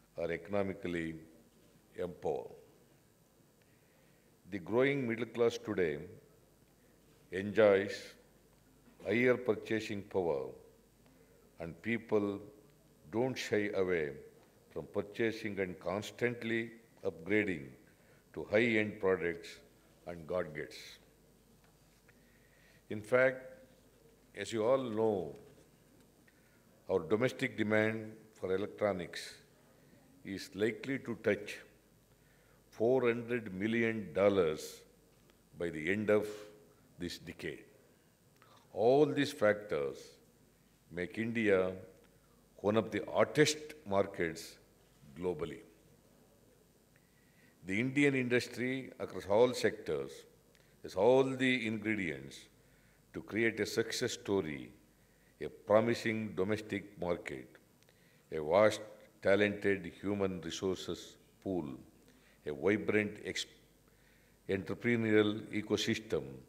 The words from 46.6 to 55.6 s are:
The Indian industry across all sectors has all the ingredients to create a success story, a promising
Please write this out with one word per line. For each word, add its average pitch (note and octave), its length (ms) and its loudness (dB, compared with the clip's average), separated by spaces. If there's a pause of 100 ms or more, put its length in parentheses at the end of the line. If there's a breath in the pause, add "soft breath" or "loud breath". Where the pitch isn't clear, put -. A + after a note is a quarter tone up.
The F#2+ 120 0
Indian C3+ 360 4
industry B2+ 840 0
across F#2 280 -8
all A2 260 6
sectors D2 580 -2 (680 soft breath)
has - 140 -10
all B2 280 6
the B2+ 440 2
ingredients G2 720 -4 (760 soft breath)
to F2+ 80 -8
create A2 380 0
a G2+ 80 2
success - 460 -2
story, D#2 580 -4 (680 soft breath)
a D2+ 80 -8
promising A2 880 2